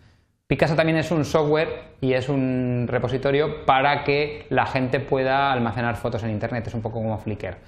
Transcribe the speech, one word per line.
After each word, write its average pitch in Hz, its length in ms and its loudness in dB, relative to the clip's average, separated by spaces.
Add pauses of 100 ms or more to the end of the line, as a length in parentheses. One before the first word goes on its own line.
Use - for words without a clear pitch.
(460)
Picasa 160 280 2
también 160 220 2
es 156 140 0
un 156 160 0
software 156 760 0
y 127 140 2
es 127 160 -2
un 127 580 0
repositorio 135 760 0
para 139 380 4
que 147 440 -2
la 127 160 2
gente 131 360 0
pueda 135 520 0
almacenar 117 440 0
fotos 113 260 -4
en 113 80 -4
internet, 113 360 -4
es - 60 -8
un 117 80 -6
poco 113 220 -6
como 110 160 -2
Flickr. 101 500 -8